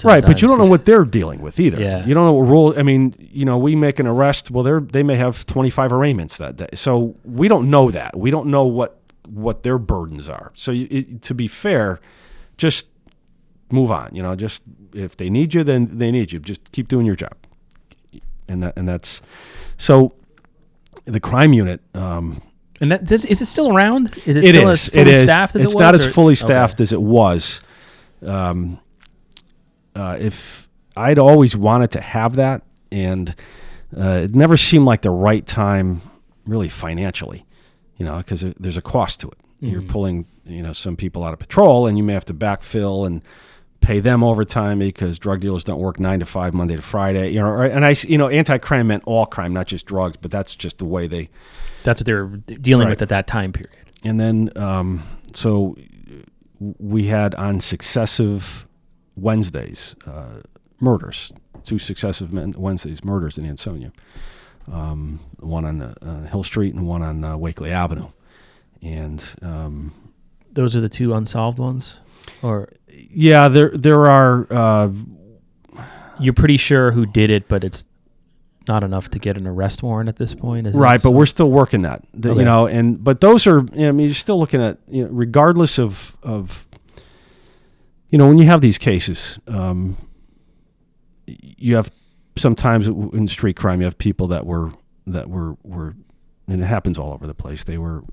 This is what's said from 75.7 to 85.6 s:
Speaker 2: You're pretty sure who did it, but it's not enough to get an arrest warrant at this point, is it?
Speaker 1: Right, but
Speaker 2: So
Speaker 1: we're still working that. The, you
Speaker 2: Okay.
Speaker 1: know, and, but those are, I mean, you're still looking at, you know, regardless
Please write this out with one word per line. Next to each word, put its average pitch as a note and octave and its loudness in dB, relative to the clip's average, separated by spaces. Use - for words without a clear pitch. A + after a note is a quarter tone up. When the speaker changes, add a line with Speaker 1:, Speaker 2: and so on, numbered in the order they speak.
Speaker 2:
You're C3 2
pretty D3 6
sure B2+ 2
who A#2 0
did G#2+ 2
it, G2+ 0
but G2 -2
it's - -10
not A2 0
enough F#2+ -4
to A2 -8
get G2+ -4
an F#2+ -8
arrest F#2+ -6
warrant A2+ -4
at A2 -6
this A#2 -6
point, A#2 -6
is G2+ -2
it? C#3 2
Speaker 1:
Right, B2+ 6
but B2 4
Speaker 2:
So - 4
Speaker 1:
we're C#3+ 8
still D3 2
working B2+ 4
that. D2 -4
The, A2+ -4
you A#2 0
Speaker 2:
Okay. B2 4
Speaker 1:
know, A#2 4
and, A#2 0
but C3 2
those A3 6
are, D#3+ 8
I D3 0
mean, D3 2
you're C#3+ -2
still F#3+ -2
looking C#3+ 0
at, A2 -2
you C3 -4
know, F#2+ -8
regardless C#3+ 2